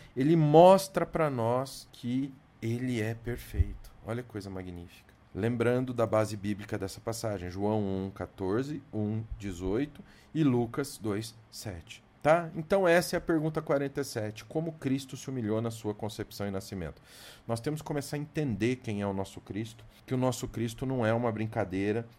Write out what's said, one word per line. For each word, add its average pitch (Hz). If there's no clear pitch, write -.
Ele 147
mostra 170
pra 160
nós 123
que 131
ele 120
é 110
perfeito. -
Olha 117
que 120
coisa 98
magnífica. 90
Lembrando 120
da 117
base 110
bíblica 101
dessa 95
passagem, 104
João 104
um 95
quatorze, 104
um 107
dezoito 101
e 151
Lucas 120
dois 107
sete. -
Tá? 165
Então 180
essa 170
é -
a -
pergunta 156
quarenta 143
e 139
sete. 107
Como 160
Cristo 135
se -
humilhou 110
na 113
sua 107
concepção 101
e 101
nascimento? 95
Nós 113
temos 156
que -
começar 147
a 147
entender 127
quem 101
é 101
o 101
nosso 98
Cristo, 110
que 131
o -
nosso 127
Cristo 117
não 131
é 110
uma 120
brincadeira, 101